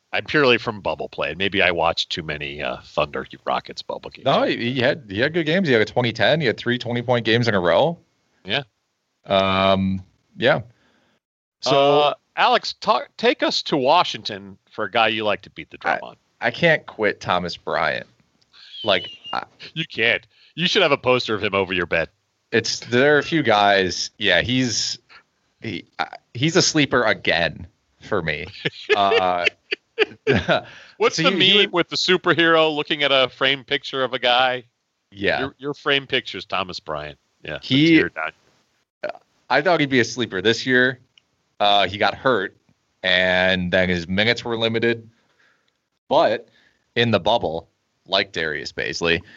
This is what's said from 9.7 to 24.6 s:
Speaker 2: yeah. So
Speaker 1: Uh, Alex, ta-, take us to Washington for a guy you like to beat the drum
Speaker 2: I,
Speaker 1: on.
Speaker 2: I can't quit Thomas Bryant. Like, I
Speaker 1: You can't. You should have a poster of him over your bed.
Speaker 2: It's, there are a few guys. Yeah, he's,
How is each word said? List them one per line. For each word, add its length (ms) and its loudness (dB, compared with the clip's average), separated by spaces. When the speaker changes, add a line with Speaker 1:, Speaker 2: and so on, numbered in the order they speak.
Speaker 2:
yeah. 240 2
So 400 4
Speaker 1:
Uh, 120 2
Alex, 440 0
ta-, 260 -2
take 260 0
us 200 -2
to 140 -2
Washington 800 -2
for 140 -6
a 60 -10
guy 160 4
you 160 -2
like 200 -2
to 60 -20
beat 200 -16
the 80 -18
drum 240 -2
Speaker 2:
I, 40 -12
Speaker 1:
on. 100 -16
Speaker 2:
I 100 0
can't 340 2
quit 360 -2
Thomas 360 -2
Bryant. 500 -2
Like, 260 0
I 100 -6
Speaker 1:
You 120 -4
can't. 400 0
You 140 -4
should 160 2
have 80 4
a 60 4
poster 360 0
of 100 -4
him 120 -2
over 180 0
your 140 0
bed. 220 -2
Speaker 2:
It's, 240 -2
there 360 2
are 40 4
a 40 -2
few 200 -2
guys. 760 2
Yeah, 240 2
he's, 560 -2